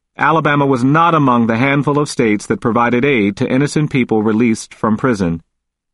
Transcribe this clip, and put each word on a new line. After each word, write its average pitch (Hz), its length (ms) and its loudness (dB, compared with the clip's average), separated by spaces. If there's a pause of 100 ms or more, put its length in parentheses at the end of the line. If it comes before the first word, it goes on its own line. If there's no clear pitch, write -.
(160)
Alabama 147 500 0
was 135 160 0
not 165 320 2
among 123 320 2
the 113 120 0
handful 143 400 0
of 147 100 -2
states 107 380 -2
that 110 160 -2
provided 120 420 0
aid 107 320 0
to 127 120 -4
innocent 147 420 -2
people 117 320 0
released 110 520 0
from 110 220 -2
prison. 95 460 -2 (520)